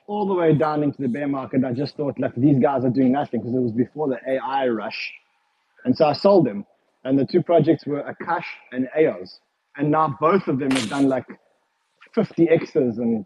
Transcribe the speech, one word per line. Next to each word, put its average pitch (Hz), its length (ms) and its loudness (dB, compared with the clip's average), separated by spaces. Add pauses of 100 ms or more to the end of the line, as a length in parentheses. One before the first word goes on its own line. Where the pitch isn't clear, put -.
all 208 180 -4
the 196 80 -2
way 165 180 4
down 151 300 0
into 139 180 -2
the 135 80 -4
bear 143 200 -4
market. 135 300 -4
And 131 80 2
I 127 60 -4
just 139 240 -6
thought, 143 220 -6
"Look, 127 180 -4
these 139 220 4
guys 135 260 2
are 131 60 2
doing 127 220 2
nothing," 127 280 -2
'cause 117 140 -6
it 127 60 0
was 123 120 -2
before 131 360 -2
the 127 100 -4 (100)
A 131 100 -2
I 131 280 -4
rush, 113 460 -6 (720)
and 127 120 0
so 160 100 4
I 147 60 4
sold 196 340 4
them. 101 200 -6 (380)
And 135 140 0
the 135 60 2
two 170 180 0
projects 160 440 2
were 143 160 -4
Akash 170 440 -6 (260)
and 127 160 -4 (100)
Aeos, 101 400 0 (380)
and 147 160 0
now 156 280 0
both 180 280 2
of 143 100 0
them 135 140 -2
have 123 180 -2
done, 139 180 2
like, 127 180 -2 (880)
fifty 170 340 2
X's 135 500 0
and 117 280 -2